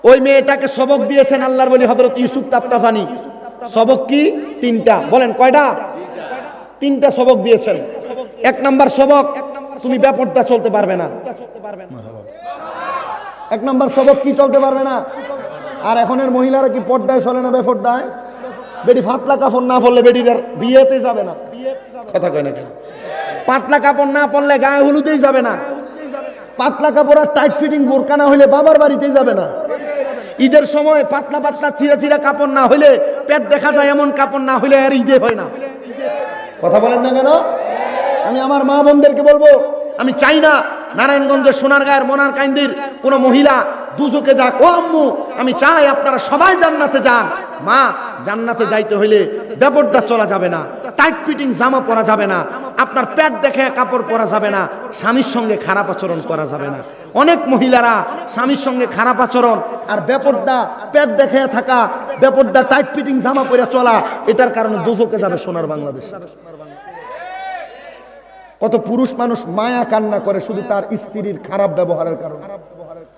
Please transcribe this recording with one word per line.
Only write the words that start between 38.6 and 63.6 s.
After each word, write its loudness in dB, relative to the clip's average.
মা 2
বোনদেরকে 4
বলবো, 6
আমি -2
চাই 2
না 4
নারায়ণগঞ্জের 2
সোনারগাঁয়ের 2
মনারকান্দির 0
কোনো 2
মহিলা 4
দুজকে 0
যাক। 2
ও 8
আম্মু, 2
আমি -2
চাই 4
আপনারা 0
সবাই 2
জান্নাতে 0
যান। 2
মা, 2
জান্নাতে -4
যাইতে -2
হইলে 2
বেপর্দা 2
চলা 0
যাবে -2
না, -4
টাইট 2
ফিটিং -4
জামা 0
পরা 0
যাবে 0
না, -2
আপনার -2
পেট 2
দেখে 0
কাপড় -2
পরা 0
যাবে -2
না, -2
স্বামীর -2
সঙ্গে -2
খারাপ -4
আচরণ -6
করা -4
যাবে -8
না। -8
অনেক 2
মহিলারা 2
স্বামীর -2
সঙ্গে -2
খারাপ 0
আচরণ 2
আর -2
বেপর্দা, -2
পেট 2
দেখে 0
থাকা, 0
বেপর্দা 4
টাইট 2
ফিটিং -2
জামা -2
পরে 2